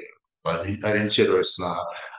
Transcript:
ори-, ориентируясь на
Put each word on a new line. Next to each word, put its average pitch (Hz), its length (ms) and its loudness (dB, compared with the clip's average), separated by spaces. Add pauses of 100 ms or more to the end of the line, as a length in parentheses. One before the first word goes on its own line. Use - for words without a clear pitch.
(440)
ори-, 92 380 -4
ориентируясь 104 760 4
на 87 180 -6 (420)